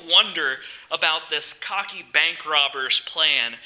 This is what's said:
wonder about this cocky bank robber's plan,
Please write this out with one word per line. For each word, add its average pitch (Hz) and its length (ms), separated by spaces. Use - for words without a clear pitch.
wonder 170 520
about 160 400
this 151 240
cocky 196 580
bank 160 320
robber's 143 560
plan, 139 540